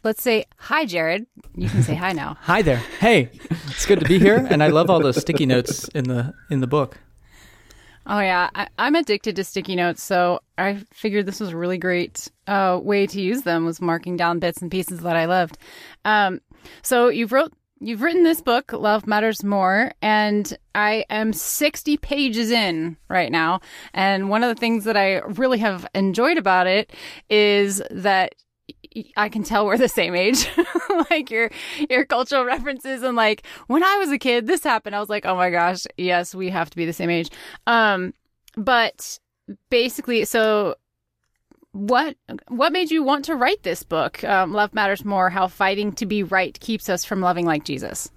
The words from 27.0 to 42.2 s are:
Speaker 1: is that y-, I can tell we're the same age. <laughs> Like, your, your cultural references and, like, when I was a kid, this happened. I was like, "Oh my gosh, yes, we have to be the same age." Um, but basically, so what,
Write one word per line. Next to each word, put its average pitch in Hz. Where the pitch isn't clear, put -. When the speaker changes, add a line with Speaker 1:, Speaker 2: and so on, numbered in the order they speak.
Speaker 1:
is 202
that 190
y-, 220
I 208
can 214
tell 208
we're 208
the 247
same 175
age. 208
<laughs> -
Like, 311
your, 226
your 254
cultural 254
references 254
and, 254
like, 214
when 311
I 392
was 359
a 285
kid, 240
this 339
happened. 220
I 208
was 208
like, 208
"Oh 185
my 180
gosh, 175
yes, 175
we 185
have 170
to -
be 170
the 165
same 170
age." 170
Um, 208
but 226
basically, 240
so 214
what, 247